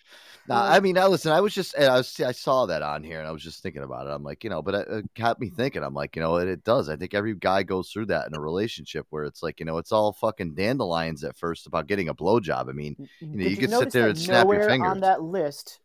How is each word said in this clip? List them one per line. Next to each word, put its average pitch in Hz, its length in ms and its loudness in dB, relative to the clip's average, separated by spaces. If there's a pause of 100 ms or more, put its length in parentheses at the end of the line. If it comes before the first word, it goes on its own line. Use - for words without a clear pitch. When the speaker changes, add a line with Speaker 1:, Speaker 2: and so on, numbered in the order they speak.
(460)
Speaker 1:
Nah, 120 160 2
Speaker 2:
Well 123 100 4
Speaker 1:
I 190 80 10
mean, 190 180 2
I 190 80 6
listen, 160 260 4
I 165 80 6
was 208 140 2
just, - 220 -4
I 135 200 6
was, 131 240 0
I 131 120 0
saw 131 340 2
that 80 160 0
on 73 200 -4
here 80 160 -10
and 78 80 -8
I 80 60 -6
was 78 100 -10
just 80 200 -16
thinking 71 200 -8
about 65 240 -8
it. 71 40 -8
I'm 71 120 -6
like, 71 220 -12
you 110 60 -6
know, 80 120 -4
but 98 120 -2
it, 101 140 -2
it 104 260 -8
got 117 260 0
me 107 100 -6
thinking. 113 320 -4
I'm 67 120 -6
like, 71 220 -6
you 82 60 -2
know, 80 140 2
it, 90 120 0
it 90 160 -6
does. 107 240 2
I 76 80 -4
think 90 180 -8
every 104 200 -2
guy 95 280 2
goes 92 280 -4
through 110 160 -6
that 78 200 -2
in 73 100 -10
a 76 40 -8
relationship 78 680 -6
where 76 140 -6
it's - 180 -10
like, 78 160 -6
you 80 80 -8
know, 80 120 -4
it's 85 140 -6
all 107 200 2
fucking 101 420 -4
dandelions 85 720 -2
at 67 120 -8
first 85 300 -6
about 80 200 -4
getting 98 220 0
a 73 60 -4
blowjob. 78 540 0
I 65 40 -10
mean, 73 260 -8
Speaker 2:
N-, 139 100 -16 (120)
Speaker 1:
you 165 80 -14
know, 151 40 -12 (120)
Speaker 2:
did - 0 -
Speaker 1:
you 92 60 2
Speaker 2:
you 98 60 -2
Speaker 1:
could 127 140 0
sit 233 80 2
Speaker 2:
notice 262 160 0
Speaker 1:
there 123 100 6
Speaker 2:
that 110 60 4
Speaker 1:
and 156 80 -2
snap - 160 -2
your 120 180 8
Speaker 2:
nowhere 208 160 4
Speaker 1:
fingers. 185 220 2
Speaker 2:
on 190 100 -2
that 190 220 4
list 160 640 -6